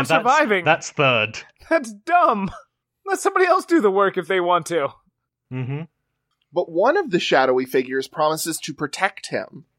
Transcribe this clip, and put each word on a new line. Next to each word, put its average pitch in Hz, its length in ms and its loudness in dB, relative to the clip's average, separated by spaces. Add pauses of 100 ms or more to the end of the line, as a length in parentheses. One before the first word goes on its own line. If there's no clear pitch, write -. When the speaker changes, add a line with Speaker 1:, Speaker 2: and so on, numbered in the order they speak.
Speaker 1:
one - 40 0
Speaker 2:
that's, 160 160 2
Speaker 1:
surviving. 233 460 2
Speaker 2:
that's 156 240 0
third. 117 480 0 (320)
Speaker 1:
That's 302 200 -2
dumb. 226 600 0 (560)
Let 392 120 -2
somebody 381 280 0
else 359 180 6
do 339 160 4
the 208 100 4
work 190 280 2
if 170 100 -4
they 190 120 0
want 175 260 2
to. 156 220 0 (640)
Speaker 2:
Mm-hmm. 127 320 -8 (720)
Speaker 3:
But 170 180 -2
one 208 280 2
of 330 120 -4
the 175 100 0
shadowy 131 440 0
figures 131 440 -4
promises 156 560 -4
to 151 100 -12
protect - 540 -6
him. 135 360 -10 (140)